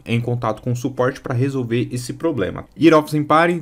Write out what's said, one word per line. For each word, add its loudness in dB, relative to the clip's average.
em 0
contato -2
com -4
o 0
suporte -2
pra -6
resolver -2
esse -8
problema. -4
Year 8
of 0
Empire, 2